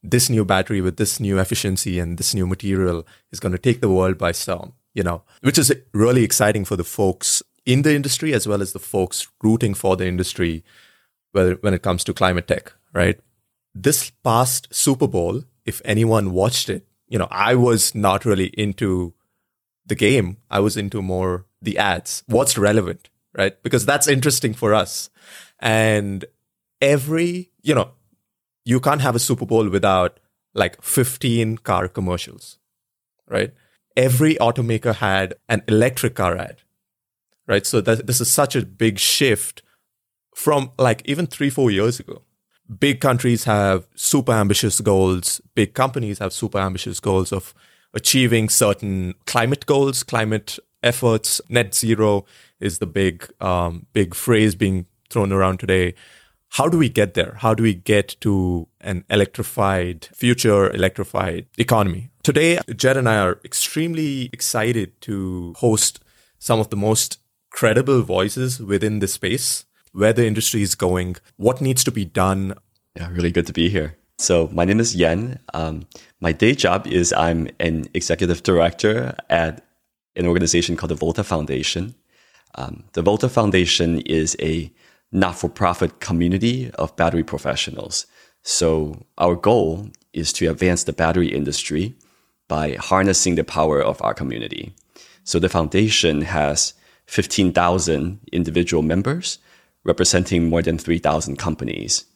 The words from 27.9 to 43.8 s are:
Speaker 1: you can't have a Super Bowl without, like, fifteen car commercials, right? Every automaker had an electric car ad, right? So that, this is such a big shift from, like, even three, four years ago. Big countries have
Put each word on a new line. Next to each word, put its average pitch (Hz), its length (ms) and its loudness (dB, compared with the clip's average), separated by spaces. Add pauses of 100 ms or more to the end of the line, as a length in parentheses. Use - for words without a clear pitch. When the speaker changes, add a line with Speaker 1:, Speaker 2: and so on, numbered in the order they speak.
Speaker 1:
you 123 120 2
can't 143 220 2
have 127 140 2
a 117 40 2
Super 120 260 -2
Bowl 110 240 2
without, 92 500 2 (360)
like, - 260 -2
fifteen 117 760 -2
car 92 280 -2
commercials, - 720 -6 (720)
right? 104 240 -2 (420)
Every 131 420 4
automaker 117 580 0
had 95 400 -2 (120)
an 110 200 0
electric 120 480 2
car 90 200 0
ad, - 280 -12 (840)
right? 101 160 2
So - 180 0
that, 113 260 0
this 123 120 0
is 120 80 -2
such 139 280 2
a 117 100 0
big 107 320 0
shift - 640 0 (720)
from, 139 460 -2
like, 120 260 2
even 151 220 -4
three, 143 240 -2
four 131 180 2
years 107 300 0
ago. - 240 -18 (560)
Big 139 220 2
countries 123 420 2
have 98 500 2